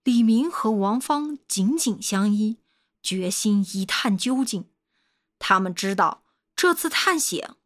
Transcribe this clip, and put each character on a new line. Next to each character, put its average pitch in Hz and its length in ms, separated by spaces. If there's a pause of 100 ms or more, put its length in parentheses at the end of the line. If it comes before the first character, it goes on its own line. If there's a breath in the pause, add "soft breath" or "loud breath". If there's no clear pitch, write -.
李 233 180
明 226 260
和 226 220
王 214 300
芳 294 360 (100)
紧 202 300
紧 247 240
相 202 300
依， 214 260 (440)
决 185 280
心 202 440
一 190 120
探 202 320
究 254 280
竟。 - 240 (720)
他 190 200
们 190 140
知 196 220
道 180 280 (320)
这 349 180
次 - 160
探 349 300
险 - 360 (100)